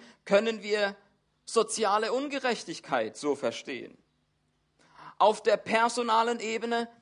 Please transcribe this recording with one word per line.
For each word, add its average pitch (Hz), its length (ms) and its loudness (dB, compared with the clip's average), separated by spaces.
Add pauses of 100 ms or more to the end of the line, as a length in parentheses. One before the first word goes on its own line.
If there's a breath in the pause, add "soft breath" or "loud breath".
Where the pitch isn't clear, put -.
(240 loud breath)
können 214 400 2
wir 202 320 -2 (480)
soziale 214 720 0
Ungerechtigkeit 240 1040 -4
so 147 180 -2
verstehen. 120 640 -8 (1200 loud breath)
Auf 214 260 4
der 214 140 4
personalen 226 840 2
Ebene 233 500 -4 (120)